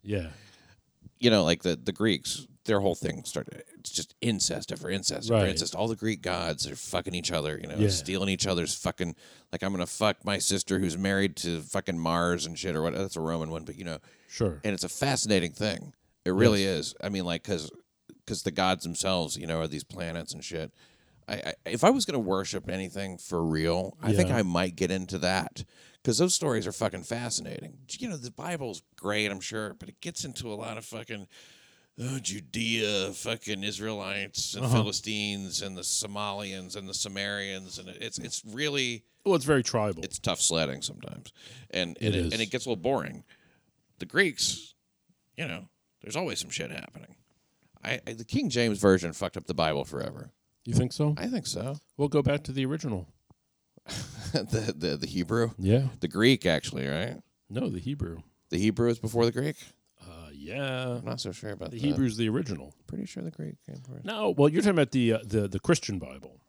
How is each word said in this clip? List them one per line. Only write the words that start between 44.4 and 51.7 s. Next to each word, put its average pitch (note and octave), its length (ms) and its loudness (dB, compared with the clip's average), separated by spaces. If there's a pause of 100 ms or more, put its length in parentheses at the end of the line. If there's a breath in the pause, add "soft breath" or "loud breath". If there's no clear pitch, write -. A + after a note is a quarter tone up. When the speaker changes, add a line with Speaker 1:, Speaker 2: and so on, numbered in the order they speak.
Speaker 2:
you E3 100 -6
know, F3+ 200 -8 (340)
there's - 140 -10
always D#3 240 -2
some - 100 -8
shit - 220 -6
happening. - 460 -14 (640)
I, A#2+ 240 -4
I, A#2 60 -8
the A2+ 120 -10
King B3 240 0
James A#2 300 4
Version F#2 320 8
fucked F2 260 -4
up - 100 -8
the F2+ 60 -2
Bible D#2 300 2
forever. C#2 480 -8 (340)
Speaker 1:
You A#2 80 -4
think B2+ 200 4
so? D3+ 240 2
Speaker 2:
I - 100 -4
think B3 200 -2
so. B2+ 300 -4 (200)